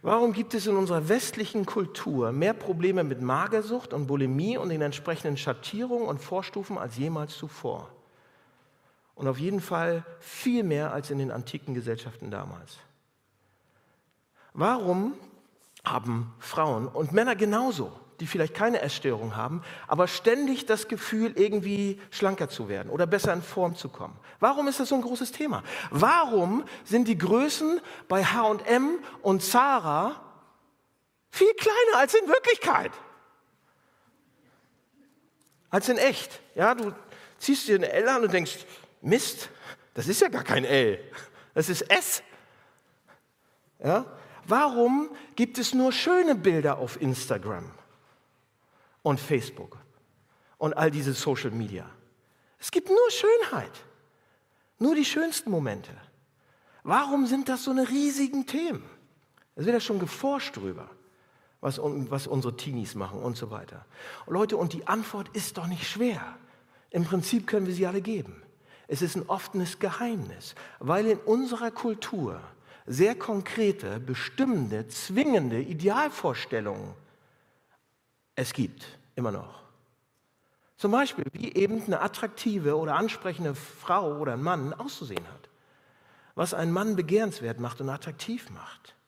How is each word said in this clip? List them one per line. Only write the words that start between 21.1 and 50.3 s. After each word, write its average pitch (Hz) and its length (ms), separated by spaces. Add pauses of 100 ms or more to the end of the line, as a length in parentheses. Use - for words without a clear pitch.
irgendwie 202 640 (100)
schlanker 190 380
zu 107 220
werden 95 200
oder 170 160
besser 196 280
in 175 80
Form 170 340
zu - 140
kommen? - 280 (220)
Warum 277 280
ist 277 120
das 254 100
so 269 60
ein 254 60
großes 240 320
Thema? 214 280 (280)
Warum 226 760 (220)
sind 233 220
die 220 100
Größen 285 640 (260)
bei 190 160
H 226 200
und 214 220
M 269 340 (220)
und 190 220
Zara 240 800 (1120)
viel 415 260
kleiner 440 420
als 277 140
in 415 160
Wirklichkeit? 466 600 (2750)
Als 196 200
in 240 80
echt. - 420 (160)
Ja, 220 200
du 214 180 (460)
ziehst 269 280
dir 208 80
eine 180 160
L 220 160
an 254 160
und 190 80
denkst, 175 280 (420)
„Mist, - 480 (460)
das - 120
ist 208 140
ja 381 80
gar 135 140
kein - 200
L, 123 360 (560)
das 160 120
ist 180 140 (100)
S.“ - 320 (1600)
Ja? 202 220 (400)
Warum 254 640 (260)
gibt 240 220
es 254 160
nur 254 200
schöne 339 420
Bilder 160 420
auf 123 240
Instagram 104 720 (1300)
und 139 160
Facebook - 600 (800)